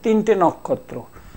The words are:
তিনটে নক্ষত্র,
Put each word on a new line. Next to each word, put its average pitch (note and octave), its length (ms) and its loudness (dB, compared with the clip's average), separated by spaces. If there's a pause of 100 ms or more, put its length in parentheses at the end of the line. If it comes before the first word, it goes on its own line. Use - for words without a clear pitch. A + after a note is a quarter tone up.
তিনটে A3 320 2
নক্ষত্র, - 640 -2 (360)